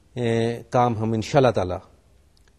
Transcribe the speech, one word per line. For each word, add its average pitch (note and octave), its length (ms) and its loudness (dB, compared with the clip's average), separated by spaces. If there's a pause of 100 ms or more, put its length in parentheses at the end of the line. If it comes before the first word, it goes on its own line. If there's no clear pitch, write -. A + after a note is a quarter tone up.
(140)
اے، A#2 560 -2
کام A#2+ 280 2
ہم A2+ 140 -2
انشاءاللہ A#2 400 2
تعالی F#2 240 -4 (840)